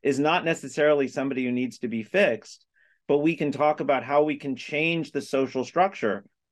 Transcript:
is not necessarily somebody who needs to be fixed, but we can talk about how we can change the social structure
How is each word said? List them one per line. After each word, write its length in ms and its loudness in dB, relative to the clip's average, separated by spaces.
is 160 0
not 260 2
necessarily 640 2
somebody 360 -4
who 80 -2
needs 260 -4
to 100 -6
be 140 -4
fixed, 640 -2
but 120 4
we 160 2
can 160 -2
talk 300 2
about 240 0
how 200 2
we 120 0
can 200 -6
change 540 -2
the 120 -4
social 420 -2
structure 600 0